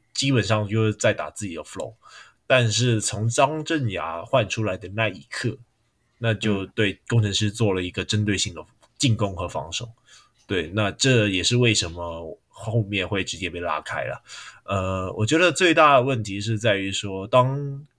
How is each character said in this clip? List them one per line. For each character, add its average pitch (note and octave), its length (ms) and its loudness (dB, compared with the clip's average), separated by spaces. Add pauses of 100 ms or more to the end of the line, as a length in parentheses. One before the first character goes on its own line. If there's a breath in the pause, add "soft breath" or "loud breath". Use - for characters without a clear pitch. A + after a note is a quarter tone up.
(140)
基 C#3 180 0
本 A#2+ 100 4
上 G#2+ 260 0
就 A2 180 2
是 G#2+ 80 2
在 G#2+ 200 2
打 D#2+ 160 -6
自 - 160 -10
己 E2+ 100 -8
的 D2+ 80 -10
flow。 - 320 -10 (520 loud breath)
但 B2 240 4
是 A2+ 300 2
从 G#2 260 -2
张 D3 360 2
镇 C#3+ 260 0
雅 E2 340 -4
换 A2+ 240 2
出 A2 160 -4
来 F#2 140 -2
的 F#2 180 -14
那 A2 140 0
一 - 200 -12
刻， - 280 -6 (640)
那 A2+ 140 0
就 G2+ 320 -2
对 G2 440 -2
工 A#2 120 4
程 G2+ 120 0
师 G#2 180 0
做 G#2 220 2
了 F#2 100 0
一 F2+ 80 -6
个 F#2 140 -4
针 G#2+ 180 0
对 G2+ 140 2
性 F2+ 180 -4
的 D#2+ 100 -12 (320)
进 A#2+ 200 2
攻 G2 180 -2
和 F2 120 -4
防 D2+ 240 -6
守。 - 180 -8 (580 soft breath)
对， F2 260 -2
那 G#2 160 0
这 A#2 380 4
也 F2+ 160 0
是 B2 140 2
为 A#2+ 180 4
什 E2+ 160 -2
么 E2+ 560 -10
后 A2 360 -2
面 G2 220 -4
会 F#2+ 200 -2
直 - 120 -8
接 F2 120 -6
被 F2 100 -8
拉 D#2 220 -4
开 D2 240 -6
了。 - 180 -10 (400 loud breath)
呃， F#2 540 -4
我 G#2+ 80 0
觉 D3 120 2
得 F3 140 4
最 E3+ 220 2
大 D3+ 240 8
的 B2 60 6
问 B2+ 200 -2
题 G2 160 -6
是 A2 180 -4
在 G#2 200 2
于 G2 140 -4
说， F#2+ 360 -6
当 C#3 580 0 (140)